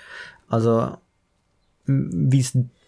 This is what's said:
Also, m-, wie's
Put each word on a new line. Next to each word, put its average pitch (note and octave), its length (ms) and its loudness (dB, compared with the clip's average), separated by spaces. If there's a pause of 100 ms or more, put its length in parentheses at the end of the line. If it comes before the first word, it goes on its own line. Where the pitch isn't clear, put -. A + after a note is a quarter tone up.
(480)
Also, A#2 480 0 (880)
m-, C3+ 240 0 (220)
wie's C3 240 2 (320)